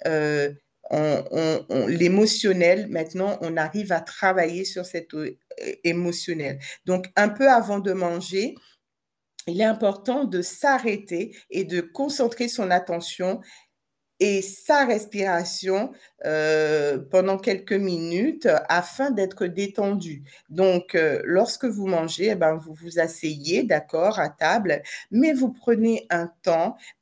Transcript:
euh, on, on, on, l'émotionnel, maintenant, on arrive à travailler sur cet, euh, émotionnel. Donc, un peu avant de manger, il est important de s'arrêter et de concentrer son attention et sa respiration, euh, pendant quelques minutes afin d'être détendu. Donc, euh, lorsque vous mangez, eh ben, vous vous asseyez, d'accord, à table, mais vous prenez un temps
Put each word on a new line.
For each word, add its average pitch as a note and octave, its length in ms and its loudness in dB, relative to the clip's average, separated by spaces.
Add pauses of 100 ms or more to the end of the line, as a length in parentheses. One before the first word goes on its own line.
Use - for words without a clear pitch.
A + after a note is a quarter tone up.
euh, D3+ 440 0 (380)
on, D3+ 400 0
on, D#3+ 380 0
on, A#2 180 0
l'émotionnel, F#3 1000 4
maintenant, F3+ 520 -4
on E3 160 -6
arrive F3+ 360 -4
à E3 80 2
travailler F3+ 640 0
sur F3+ 200 -8
cet, E3+ 300 -10
euh, D3+ 240 -8 (460)
émotionnel. E3+ 760 -2 (280)
Donc, F3+ 280 0
un G#3 140 4
peu C4 200 4
avant G3+ 300 4
de G3 140 -2
manger, F#3 640 -2 (880)
il F3 140 -4
est A3+ 40 4
important A3 600 0
de F3+ 180 -2
s'arrêter G#3+ 960 -2 (140)
et F#3 140 -4
de F3 180 -2
concentrer A#3+ 640 -4
son G3+ 220 -4
attention F3+ 720 -2 (800)
et G3 220 2
sa C#4+ 420 0
respiration, G3 1080 -2 (320)
euh, D#3 760 2 (120)
pendant F#3 260 4
quelques G3 360 -2
minutes F#3+ 760 0 (200)
afin F3+ 420 0
d'être G3 360 -2
détendu. F#3+ 760 -4 (260)
Donc, F3+ 460 2
euh, D#3 300 2
lorsque G#3+ 420 0
vous G3+ 200 -4
mangez, E3+ 440 0
eh G#3+ 40 0
ben, E3 200 2
vous D#3+ 200 -10
vous E3+ 240 -6
asseyez, E3 680 -2
d'accord, F3+ 540 0
à D3+ 120 -2
table, E3 520 0 (280)
mais C#4+ 220 4
vous B3+ 200 0
prenez A3+ 580 2
un E3+ 220 -2 (100)
temps E3+ 340 2 (260)